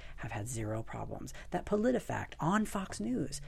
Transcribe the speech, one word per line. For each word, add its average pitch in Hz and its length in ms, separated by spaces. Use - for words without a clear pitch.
have 117 140
had 110 180
zero 113 340
problems? - 520
That - 160
PolitiFact 208 720
on 202 260
Fox - 360
News 208 480